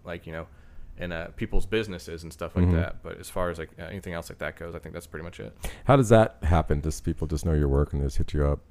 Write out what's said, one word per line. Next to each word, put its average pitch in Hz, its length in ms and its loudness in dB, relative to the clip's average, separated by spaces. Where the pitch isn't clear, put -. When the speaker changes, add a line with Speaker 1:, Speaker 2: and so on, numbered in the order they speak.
Speaker 1:
like, 87 200 -12
you 82 80 -12
know, 80 140 -10
in, 87 140 -6
uh, 82 240 -8
people's 90 300 2
businesses 92 580 -4
and 80 100 -10
stuff 82 220 -10
like 90 100 4
Speaker 2:
Mm-hmm. 90 100 4
Speaker 1:
that. - 280 -2
But - 160 -12
as 90 100 -16
far 90 200 -2
as, 82 100 -8
like, 80 180 -8
uh, 85 60 -12
anything 90 300 -10
else 85 160 -8
like - 100 -16
that 76 180 -6
goes, 85 180 -12
I 78 40 -10
think 80 140 -14
that's 85 140 -12
pretty 78 180 -12
much - 140 -14
it. - 160 -14
Speaker 2:
How 139 120 8
does 117 120 4
that 113 340 8
happen? 78 360 4
Does 76 220 -2
people 80 260 -2
just 76 180 -4
know 82 80 2
your 73 140 4
work 71 260 2
and 69 80 -2
they 69 40 0
just 67 120 -2
hit - 160 2
you 73 120 2
up? 71 140 2